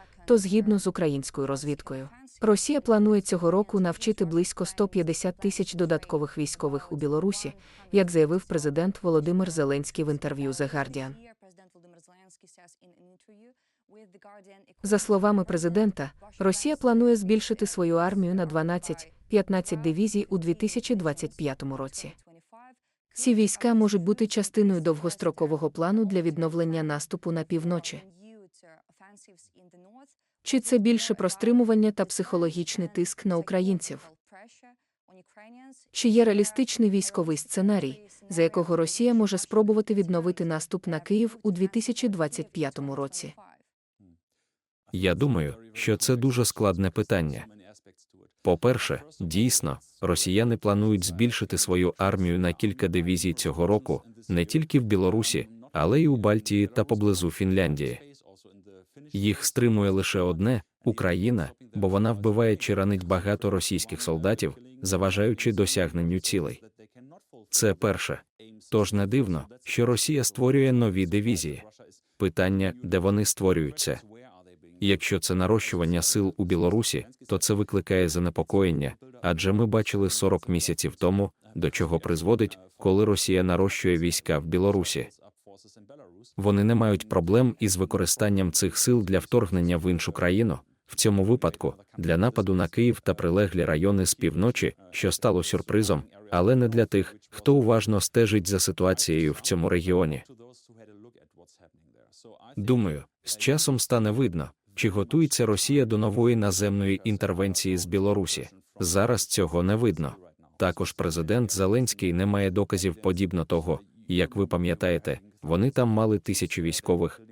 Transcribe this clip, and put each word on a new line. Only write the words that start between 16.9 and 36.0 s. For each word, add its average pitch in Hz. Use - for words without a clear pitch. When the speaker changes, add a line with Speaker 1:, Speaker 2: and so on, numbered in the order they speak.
Speaker 1:
збільшити 214
свою 170
армію 185
на 180
дванадцять-п'ятнадцять 170
дивізій 202
у 190
дві 165
тисячі 220
двадцять 156
п'ятому 135
році. -
Ці -
війська 220
можуть 208
бути 214
частиною 202
довгострокового 160
плану 185
для 190
відновлення 165
наступу 156
на 160
півночі. 165
Чи 262
це 247
більше 226
про 190
стримування 220
та 202
психологічний 170
тиск 175
на 180
українців? 180
Чи -